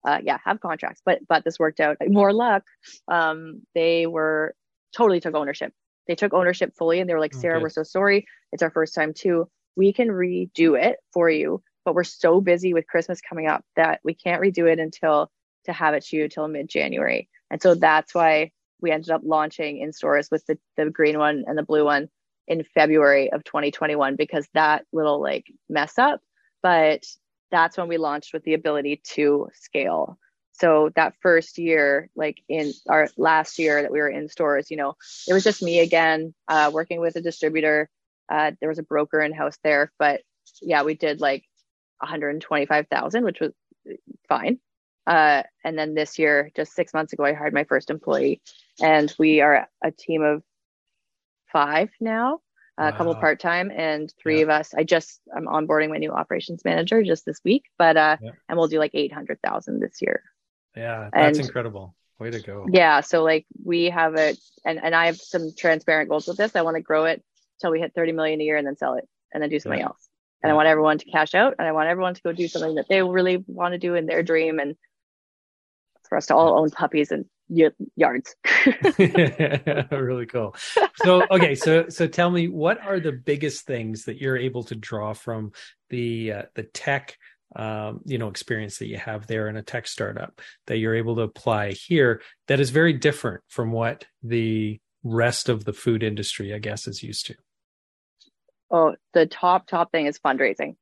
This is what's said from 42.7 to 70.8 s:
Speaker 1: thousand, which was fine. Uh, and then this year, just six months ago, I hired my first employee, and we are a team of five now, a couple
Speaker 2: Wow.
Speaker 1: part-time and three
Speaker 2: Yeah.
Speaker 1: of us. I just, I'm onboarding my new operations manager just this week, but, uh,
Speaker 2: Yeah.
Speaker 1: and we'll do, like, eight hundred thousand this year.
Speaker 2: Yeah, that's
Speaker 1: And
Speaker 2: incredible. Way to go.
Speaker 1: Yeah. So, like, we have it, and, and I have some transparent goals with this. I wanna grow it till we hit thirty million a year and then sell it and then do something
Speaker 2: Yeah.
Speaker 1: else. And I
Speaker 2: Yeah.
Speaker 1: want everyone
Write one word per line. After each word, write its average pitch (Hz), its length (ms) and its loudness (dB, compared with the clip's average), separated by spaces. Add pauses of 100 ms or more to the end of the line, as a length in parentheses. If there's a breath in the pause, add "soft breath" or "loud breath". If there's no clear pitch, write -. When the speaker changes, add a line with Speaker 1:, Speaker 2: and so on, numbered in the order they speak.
Speaker 1:
thousand, 175 360 -2
which 185 140 -4
was 156 140 -4 (760)
fine. 220 300 -2 (480)
Uh, 156 360 4 (220)
and 160 120 -6
then 156 180 -4
this 151 240 -4
year, 147 360 2
just 156 200 -6
six - 200 -4
months 156 180 -4
ago, 147 120 -4
I 143 100 2
hired 147 200 -4
my 143 100 0
first 135 260 -2
employee, 139 500 -2 (400 soft breath)
and 156 380 4
we 156 220 4
are 143 280 4 (140)
a 156 80 -2
team 160 320 -4
of 151 200 0 (1120)
five 156 380 2 (100)
now, 226 380 -2 (400 soft breath)
a 156 140 0
couple 170 220 -2
Speaker 2:
Wow. - 60 -8
Speaker 1:
part-time 175 540 0
and 156 420 -4
three 156 220 0
Speaker 2:
Yeah. 156 60 4
Speaker 1:
of 156 60 0
us. 151 240 0
I 156 100 0
just, 160 360 0 (140)
I'm 156 120 -8
onboarding 156 440 0
my 156 80 -6
new 156 140 -6
operations 165 520 -6
manager 175 380 0
just 170 240 -2
this - 180 -10
week, 240 200 2 (140)
but, 165 180 6
uh, 156 260 4
Speaker 2:
Yeah. 110 80 -14 (180)
Speaker 1:
and 165 80 -4
we'll 165 120 2
do, 156 100 0
like, 151 160 0
eight 143 180 -2
hundred 147 300 -10
thousand - 380 -4
this - 200 -6
year. 50 220 -2 (540)
Speaker 2:
Yeah, 113 360 -8
that's 151 260 4
Speaker 1:
And 135 80 -4
Speaker 2:
incredible. 101 480 -8 (240)
Way 113 120 -10
to 117 100 -8
go. 101 320 -10
Speaker 1:
Yeah. 160 280 6
So, 165 240 0
like, 160 200 2 (180)
we 170 280 0
have 165 240 0
it, 156 240 0 (260)
and, 160 180 -6
and 165 120 -2
I 165 120 4
have 170 100 0
some 165 380 -6
transparent 160 540 0
goals 151 200 -2
with 165 100 -8
this. 214 180 -2
I 170 60 2
wanna 165 180 -2
grow 156 240 0
it 165 180 -2 (380)
till 180 120 -2
we 160 80 0
hit 165 140 -6
thirty 165 180 -2
million 156 280 -2
a 151 40 -2
year 151 120 0
and 143 100 -2
then 139 100 -6
sell 135 180 -4
it - 120 -8 (280)
and 156 80 -4
then 151 80 -4
do 151 80 -2
something - 220 -4
Speaker 2:
Yeah. - 60 -4
Speaker 1:
else. - 220 -12 (340)
And 160 80 2
I - 20 4
Speaker 2:
Yeah. 151 40 4
Speaker 1:
want 156 120 6
everyone 156 300 4